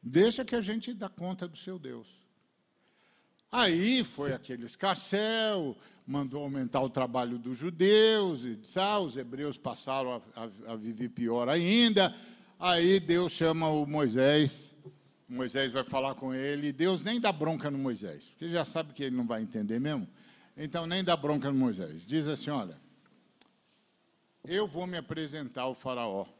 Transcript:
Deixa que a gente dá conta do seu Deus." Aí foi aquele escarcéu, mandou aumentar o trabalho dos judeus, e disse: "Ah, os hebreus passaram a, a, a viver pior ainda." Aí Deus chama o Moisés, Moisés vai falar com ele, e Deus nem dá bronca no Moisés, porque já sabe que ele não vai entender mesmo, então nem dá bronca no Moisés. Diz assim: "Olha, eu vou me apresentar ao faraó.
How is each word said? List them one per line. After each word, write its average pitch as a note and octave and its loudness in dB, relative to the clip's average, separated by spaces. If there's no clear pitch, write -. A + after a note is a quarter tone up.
Deixa G3+ 4
que - -6
a A#3+ 2
gente G#3+ -4
dá G3+ -8
conta F3+ -8
do D#3 -16
seu F#3 -12
Deus." B2 -14
Aí A3+ 4
foi C#3+ -4
aquele A#2+ -8
escarcéu, G3 -2
mandou C#3 -4
aumentar C3+ -2
o C3+ 0
trabalho B2 -2
dos A#2+ -8
judeus, F#3 4
e A2+ -6
disse: A2 -6
"Ah, G#3 2
os D#3 -2
hebreus C3 -6
passaram B2+ -4
a, A#2 -10
a, A2 -12
a A2+ -6
viver A2+ -6
pior A#2+ 0
ainda." F#3+ 4
Aí F3+ 6
Deus E3+ 2
chama D#3+ 2
o D3+ 2
Moisés, C#3+ 4
Moisés B2+ -2
vai C3 0
falar C3+ -2
com C3 -6
ele, C#3+ -2
e C#3+ -2
Deus E3 2
nem A#3 0
dá G#3+ 4
bronca D#3 -2
no C#3 -2
Moisés, G#2 -4
porque - -10
já E3 0
sabe D#3 -6
que C#3 -6
ele B2+ -2
não A#2+ 0
vai A2+ -2
entender G#2+ -2
mesmo, C3+ -2
então D#3 -6
nem F#3 0
dá F3 4
bronca C#3+ 0
no C3+ 2
Moisés. F#2 -2
Diz D3 0
assim: D3+ -4
"Olha, G#2+ -4
eu F#3+ -2
vou E3 -6
me F3+ -6
apresentar D3 -8
ao C3 -4
faraó. A#2 -4